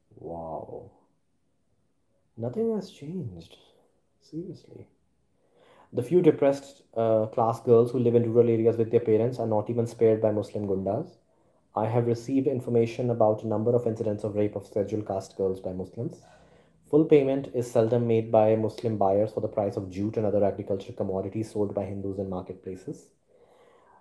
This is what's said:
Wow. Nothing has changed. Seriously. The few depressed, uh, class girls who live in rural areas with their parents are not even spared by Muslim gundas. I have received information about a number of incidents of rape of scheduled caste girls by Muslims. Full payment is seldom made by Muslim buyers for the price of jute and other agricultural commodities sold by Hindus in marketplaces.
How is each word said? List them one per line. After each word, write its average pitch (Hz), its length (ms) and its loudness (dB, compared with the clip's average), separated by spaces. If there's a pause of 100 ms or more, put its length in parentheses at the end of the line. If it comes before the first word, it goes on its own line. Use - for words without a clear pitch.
(160)
Wow. - 760 -12 (1500)
Nothing 220 380 -2
has 202 140 -6
changed. 135 680 -12 (640)
Seriously. - 640 -16 (1080)
The - 100 -2
few 175 180 4
depressed, 143 640 2 (120)
uh, 110 300 2
class 113 340 0
girls 120 320 6
who 131 80 -2
live 117 160 4
in 117 160 2
rural 117 180 6
areas 113 280 2
with 113 140 0
their 117 100 4
parents 113 380 2
are 117 80 -2
not 107 220 0
even 117 180 -2
spared 110 340 2
by 110 100 4
Muslim 104 340 -4
gundas. 98 520 -4 (580)
I 107 120 0
have 113 200 0
received 131 400 0
information 123 640 0
about 110 340 2
a 113 40 -4
number 110 280 0
of 120 100 2
incidents 107 380 -4
of 104 120 -4
rape 104 200 0
of 98 100 -10
scheduled 104 400 -4
caste 95 300 -6
girls 95 240 -2
by 92 140 -8
Muslims. 117 480 -10 (680)
Full 151 140 6
payment 139 500 2
is 123 160 -2
seldom 120 380 2
made 113 240 2
by 110 240 6
Muslim 110 420 -2
buyers 101 360 2
for 113 80 -6
the 104 80 -4
price 101 260 -2
of 98 140 -8
jute 101 260 -6
and 110 100 -2
other 101 200 2
agricultural 98 500 -4
commodities 95 560 -6
sold 104 240 -4
by 101 80 -2
Hindus 98 360 -8
in 95 100 -6
marketplaces. 92 760 -12 (920)